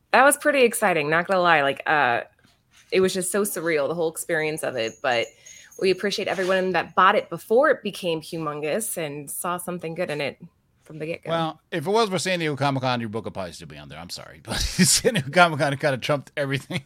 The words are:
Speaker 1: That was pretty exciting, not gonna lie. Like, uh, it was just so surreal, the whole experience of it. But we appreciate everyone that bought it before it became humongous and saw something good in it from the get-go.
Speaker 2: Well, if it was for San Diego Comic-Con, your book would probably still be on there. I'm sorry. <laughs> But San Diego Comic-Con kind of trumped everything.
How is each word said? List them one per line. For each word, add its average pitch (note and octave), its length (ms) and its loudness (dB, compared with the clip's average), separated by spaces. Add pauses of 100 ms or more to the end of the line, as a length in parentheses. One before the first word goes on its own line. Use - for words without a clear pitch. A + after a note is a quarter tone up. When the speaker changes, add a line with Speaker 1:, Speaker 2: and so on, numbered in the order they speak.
(140)
Speaker 1:
That A#3+ 100 8
was C#4+ 140 6
pretty D4 240 2
exciting, F#3 480 2
not E3+ 180 2
gonna F#3 140 2
lie. E3 220 6
Like, C#3 220 0
uh, B2+ 360 4 (720)
it F#3+ 80 4
was F#3 120 2
just F#3 160 -4
so G3+ 120 0
surreal, E3 480 -2
the D#3+ 60 -4
whole E3+ 140 -2
experience D#3 540 -2
of C3 140 -4
it. A2+ 160 -2 (100)
But A#2+ 240 2 (540)
we F#3+ 100 2
appreciate F#3+ 380 -2
everyone F#3 420 0
that E3 240 -4
bought G3 200 6
it - 140 -2
before A#3+ 420 2
it B3 120 -2
became E3+ 380 -4
humongous D#3 720 -6
and D3 340 -8
saw F3+ 280 -6
something E3+ 380 -8
good F3 140 -4
in D3+ 120 -4
it C3+ 200 -6 (420)
from D#3 140 -18
the D3+ 80 -8
get-go. - 240 -10
Speaker 2:
Well, E3 320 -4 (100)
if E3 140 -4
it F3+ 40 -2
was A3 200 2
for F#3 100 -2
San F#3 200 -2
Diego D3+ 160 -2
Comic-Con, C3 440 0
your A#2 80 -4
book G#2+ 180 -6
would G2+ 100 -10
probably F2+ 180 -8
still E2 140 -16
be D2 100 -18
on D2 100 -16
there. C#2+ 120 -14
I'm F2 100 -14
sorry. - 320 -16
<laughs> - 20 -20
But - 140 -6
San - 560 2
Diego C#3+ 160 -2
Comic-Con D3+ 480 4
kind D3 160 0
of A#2+ 80 -6
trumped C#3+ 340 -2
everything. C3+ 500 -4